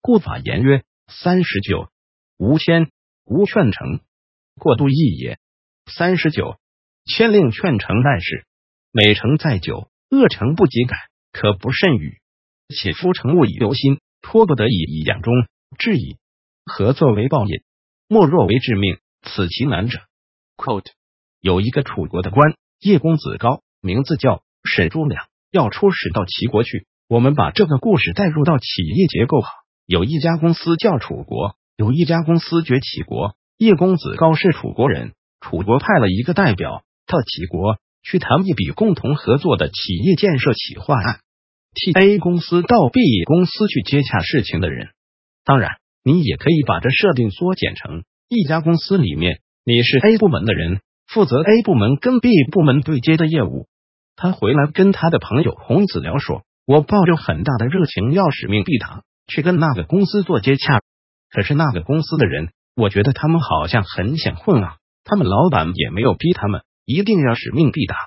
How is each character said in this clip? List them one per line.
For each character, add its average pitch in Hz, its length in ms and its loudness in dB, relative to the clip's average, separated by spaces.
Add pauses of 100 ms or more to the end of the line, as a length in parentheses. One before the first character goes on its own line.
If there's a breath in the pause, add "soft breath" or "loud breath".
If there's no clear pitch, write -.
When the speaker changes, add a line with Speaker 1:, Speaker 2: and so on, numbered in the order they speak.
Speaker 1:
故 240 180 2
法 - 200 -4
言 - 240 -4
曰 135 220 2 (220)
：“三 180 380 0
十 - 160 -4
九， 87 300 -6 (480)
无 123 200 2
谦， 165 320 2 (360)
无 175 180 0
劝 160 280 2
成， - 280 -6 (540)
过 - 200 2
度 139 140 0
义 135 300 2
也。” 60 200 -10 (500)
三 175 300 -2
十 160 140 0
九， - 260 -6 (460)
谦 226 280 0
令 165 200 4
劝 139 260 -2
成 107 240 -2
待 135 160 2
事， - 260 -10 (460)
美 104 240 4
成 135 240 0
在 127 200 -2
久， - 300 -8 (220)
恶 262 180 4
成 139 280 -2
不 202 100 4
及 123 180 0
改， 120 120 -6 (360)
可 104 240 0
不 110 140 -8
慎 165 240 2
语。 76 240 -6 (560)
且 87 180 -6
夫 180 200 -2
成 165 260 0
物 135 80 6
以 - 60 -2
由 113 200 -2
心， 139 280 0 (200)
托 220 260 4
不 156 100 0
得 107 100 0
已 131 80 0
以 78 300 -4
养 - 180 -4
中， 117 100 0 (460)
至 226 160 -2
矣。 - 240 -6 (460)
何 104 280 -2
作 139 200 2
为 104 160 0
报 127 180 0
也？ - 160 -6 (460)
莫 208 180 6
若 139 200 4
为 110 120 2
致 120 160 -2
命， 98 240 -2 (240)
此 - 240 -6
其 98 180 -6
难 107 220 -2
者。 120 140 -8 (560)
Speaker 2:
Quote 104 340 -6 (500)
Speaker 1:
有 92 200 0
一 110 100 0
个 139 140 -2
楚 80 220 -8
国 87 140 -6
的 95 120 -6
官， 147 240 4 (240)
叶 190 180 4
公 160 180 0
子 - 220 -6
高， 120 240 -2 (180)
名 98 220 -2
字 147 140 -2
叫 117 260 -2 (220)
沈 85 240 0
朱 156 160 -4
良， - 240 -6 (240)
要 143 180 2
出 196 220 2
使 - 180 -6
到 95 140 -2
齐 - 240 -6
国 107 160 2
去。 - 240 -10 (180)
我 117 140 2
们 139 160 4
把 87 160 0
这 208 140 2
个 147 120 0
故 202 180 2
事 - 160 -2
带 202 140 -2
入 151 160 0
到 151 160 2
企 - 240 -6
业 110 240 0
结 110 200 0
构 139 140 0
好。 - 120 -8 (340)
有 87 160 2
一 147 160 -2
家 165 180 0
公 165 180 2
司 170 200 -2
叫 165 240 0
楚 - 240 -10
国， - 320 -6 (220)
有 110 160 0
一 165 120 2
家 165 180 0
公 165 180 2
司 165 240 -2
崛 151 160 0
起 - 220 -12
国。 - 340 -8 (220)
叶 220 180 6
公 180 200 2
子 - 200 -8
高 160 180 4
是 170 160 2
楚 - 220 -4
国 127 180 0
人， - 240 -6 (260)
楚 - 180 -8
国 107 200 2
派 180 220 2
了 104 80 2
一 95 160 -2
个 175 100 -2
代 156 200 2
表 80 300 -8 (220)
到 165 160 0
齐 - 240 -8
国 98 320 -2 (240)
去 - 160 -4
谈 165 260 0
一 190 100 -2
笔 80 160 -4
共 208 240 0
同 143 200 -2
合 139 240 0
作 143 180 0
的 78 120 -2
企 - 260 -8
业 147 220 2
建 165 240 0
设 135 120 0
企 - 260 -8
划 131 220 0
案。 - 200 -6 (540)
T - 180 -2
A 196 260 6
公 175 220 0
司 175 220 0
到 185 260 4
B 254 120 2 (240)
公 175 200 2
司 202 240 -2
去 123 140 -2
接 143 200 0
洽 107 180 -2
事 110 220 -2
情 - 180 -4
的 85 100 -2
人。 62 180 -10 (560)
当 139 160 4
然， - 120 -2 (300)
你 160 200 2
也 135 140 -2
可 - 140 -2
以 156 160 2
把 92 140 -2
这 120 100 -2
设 185 220 2
定 120 180 0
缩 180 240 -4
减 - 200 -6
成 - 280 -12 (260)
一 226 160 0
家 160 160 -2
公 160 180 2
司 - 180 -2
里 101 180 0
面， 87 280 -2 (220)
你 120 180 2
是 123 160 2
A 220 180 4
部 208 120 2
门 110 180 0
的 104 80 0
人， 82 260 -4 (260)
负 208 200 0
责 131 160 0
A 214 200 4
部 202 120 0
门 117 220 2
跟 254 220 0
B 247 120 2 (200)
部 185 120 2
门 143 180 4
对 147 200 -4
接 160 160 2
的 160 100 0
业 156 160 0
务。 67 260 -6 (480)
他 185 160 -2
回 117 220 0
来 143 120 4
跟 190 240 2
他 165 200 0
的 165 80 0
朋 135 240 -2
友 - 120 -2
孔 185 320 0
子 - 140 -4
聊 - 180 -4
说 - 260 -6 (220)
：“我 147 140 6
抱 196 240 2
着 170 120 4
很 82 280 -4
大 139 140 -2
的 110 80 -2
热 170 180 0
情 117 280 -2
要 180 180 2
使 - 180 -8
命 101 160 0
必 147 140 0
达， - 260 -10 (220)
去 - 160 -6
跟 175 160 2
那 151 160 0
个 87 100 -4
公 190 220 0
司 202 160 -2
做 160 180 0
接 135 160 2
洽。 131 260 0 (460)
可 - 140 -4
是 120 120 -2
那 151 180 0
个 87 100 -4
公 156 200 -2
司 160 140 -6
的 135 100 4
人， 78 260 -4 (220)
我 110 140 0
觉 98 140 0
得 131 100 2
他 151 160 -2
们 165 140 2
好 78 240 -2
像 98 180 0
很 107 320 -4
想 85 200 -6
混 123 280 0
啊， - 140 -12 (260)
他 - 100 -2
们 170 120 2
老 117 240 2
板 87 240 0
也 85 160 -4
没 90 100 -6
有 113 140 2
逼 170 180 -2
他 104 160 -2
们， 98 140 -4 (240)
一 160 160 -2
定 202 180 2
要 123 140 2
使 - 160 -8
命 139 200 2
必 127 140 -4
达。 - 120 -8 (100)